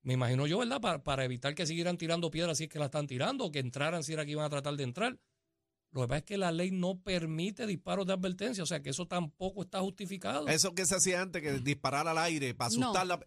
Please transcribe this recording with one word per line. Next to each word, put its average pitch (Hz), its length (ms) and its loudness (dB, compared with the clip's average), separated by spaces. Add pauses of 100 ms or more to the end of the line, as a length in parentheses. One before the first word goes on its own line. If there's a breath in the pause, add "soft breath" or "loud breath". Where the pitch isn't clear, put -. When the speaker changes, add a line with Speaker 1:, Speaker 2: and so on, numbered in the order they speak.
Speaker 1:
Me 127 120 0
imagino 127 340 4
yo, 170 120 2
¿verdad? 247 220 0
Pa-, 170 220 0
para 135 220 0
evitar 127 280 -2
que 170 140 -2
siguieran 170 300 0
tirando 165 340 0
piedras 160 260 0
si 156 80 -2
es 156 40 -14
que 151 100 -8
la 147 60 2
están 147 220 -2
tirando, 196 380 -2
o 165 60 -4
que 147 80 -2
entraran 143 440 -2
si 156 100 -4
era 151 120 -2
que 147 60 -6
iban 151 140 0
a 151 40 0
tratar 147 260 -2
de 143 80 -2
entrar. 185 360 -2 (720)
Lo 135 100 -2
que 120 80 2
pasa 143 80 2
es 156 80 -2
que 202 120 -4
la 180 140 2
ley 180 200 0
no 185 280 0
permite 180 640 -2
disparos 190 400 0
de 185 80 0
advertencia, 190 500 -2
o - 20 -2
sea 151 160 -2
que 143 80 -6
eso 175 180 -4
tampoco 185 540 -2
está 185 180 -4
justificado. 196 680 -2
Speaker 2:
Eso 170 280 4
que 185 100 2
se 190 100 4
hacía 180 260 4
antes, 180 200 -2
que 147 180 0
disparar 139 480 0
al 160 100 2
aire 156 360 0
para 120 220 -2
Speaker 3:
No. 247 120 4
Speaker 2:
asustarla, 185 400 2